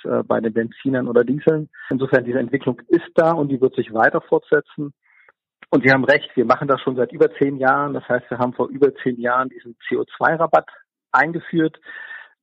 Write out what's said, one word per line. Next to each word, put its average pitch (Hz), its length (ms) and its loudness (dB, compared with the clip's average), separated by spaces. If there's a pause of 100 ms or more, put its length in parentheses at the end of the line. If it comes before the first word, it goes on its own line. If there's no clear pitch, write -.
äh, 120 180 -2
bei 117 180 -2
den 110 140 -4
Benzinern 120 520 -4
oder 120 160 4
Dieseln. 151 460 0 (220)
Insofern, 131 340 0
diese 120 140 -2
Entwicklung 127 500 -4
ist 170 260 0
da 165 180 4
und 151 180 -2
die 131 100 -2
wird 127 140 2
sich 113 180 -6
weiter 127 300 2
fortsetzen. 147 720 -2 (760)
Und 135 160 2
Sie 131 80 4
haben 131 120 2
recht, 143 300 2
wir 120 120 2
machen 127 200 2
das 131 140 0
schon 131 160 -4
seit 123 160 -2
über 151 220 4
zehn 143 240 -2
Jahren. 139 340 0
Das 127 160 -8
heißt, 123 220 -2
wir 120 80 -6
haben 123 160 -2
vor 123 160 -4
über 135 240 2
zehn 123 260 -4
Jahren 123 300 -2
diesen - 260 -20 (100)
C 123 120 -2
O 120 60 -4 (120)
zwei 139 180 0
Rabatt 160 360 0 (420)
eingeführt. 156 640 0 (640)